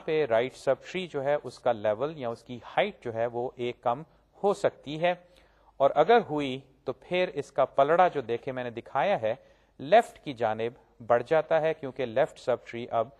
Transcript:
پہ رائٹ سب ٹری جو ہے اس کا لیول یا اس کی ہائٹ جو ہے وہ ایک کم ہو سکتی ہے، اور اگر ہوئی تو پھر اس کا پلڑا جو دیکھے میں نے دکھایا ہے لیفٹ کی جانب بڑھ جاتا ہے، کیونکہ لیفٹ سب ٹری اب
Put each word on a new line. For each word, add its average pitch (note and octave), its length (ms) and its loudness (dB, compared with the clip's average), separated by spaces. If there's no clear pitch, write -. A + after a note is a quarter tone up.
پہ D#3 240 0
رائٹ A#2 260 2
سب - 360 -2
ٹری F#3 160 -6
جو C#3+ 160 -8
ہے C#3+ 200 0
اس B2 160 -14
کا B2+ 120 0
لیول A2 460 -2
یا B2 120 -6
اس A#2 140 -10
کی A#2+ 160 -14
ہائٹ F#3+ 280 -2
جو A#2+ 100 -8
ہے A2+ 200 -2
وہ A#2+ 220 -4
ایک A#2+ 280 -6
کم B2 200 -2
ہو G3+ 160 0
سکتی D3+ 480 -4
ہے، F3 120 2
اور C3+ 160 6
اگر G#3 240 6
ہوئی C#3 300 -4
تو - 80 -6
پھر F3+ 400 -4
اس - 180 -8
کا C3+ 140 2
پلڑا E3 420 4
جو D3 140 -2
دیکھے A#2 300 -6
میں B2+ 120 -6
نے B2 80 -6
دکھایا C#3+ 500 -2
ہے A2 120 0
لیفٹ F#3 440 4
کی D3 100 -8
جانب A2+ 440 -2
بڑھ A#2+ 200 4
جاتا D#3+ 340 2
ہے، D#3+ 120 0
کیونکہ C3 320 -8
لیفٹ B2 340 -2
سب A#2+ 260 -2
ٹری A#2 260 -10
اب A2+ 180 -2